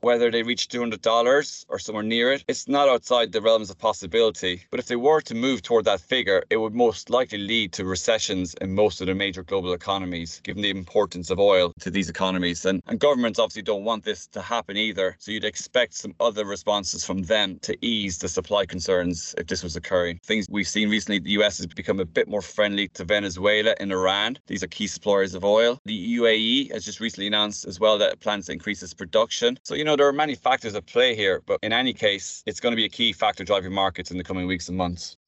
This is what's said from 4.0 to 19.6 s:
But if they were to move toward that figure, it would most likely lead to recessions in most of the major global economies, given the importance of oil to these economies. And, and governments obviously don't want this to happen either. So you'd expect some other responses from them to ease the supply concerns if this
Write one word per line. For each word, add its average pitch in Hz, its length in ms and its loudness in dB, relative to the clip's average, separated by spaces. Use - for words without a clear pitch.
But 120 80 -2
if - 80 -6
they 120 80 -2
were 120 260 4
to - 140 -8
move 120 260 0
toward 110 240 2
that 101 160 2
figure, 98 480 2
it 110 80 2
would 110 160 -2
most 117 380 2
likely 110 260 0
lead 101 360 -2
to 95 120 -6
recessions 92 680 -2
in 95 180 -6
most 104 260 4
of 92 80 -4
the 95 80 0
major 95 280 -4
global 92 280 -2
economies, 90 720 -4
given 101 200 -6
the 98 80 0
importance 92 580 -2
of 92 100 0
oil 92 400 6
to 92 120 -8
these 92 180 0
economies. 90 560 -2
And, 95 220 2
and 117 120 -4
governments 123 380 2
obviously 110 240 0
don't 101 220 -2
want 107 200 -2
this 104 220 -6
to - 160 -10
happen 104 340 -4
either. 98 440 0
So - 120 -12
you'd 104 140 -4
expect - 480 -2
some 95 260 -12
other 104 260 0
responses 101 600 -2
from 95 160 -4
them 95 380 0
to - 260 -6
ease 104 320 -2
the 98 100 -6
supply 101 440 0
concerns 90 680 -2
if 85 100 -4
this 92 140 -4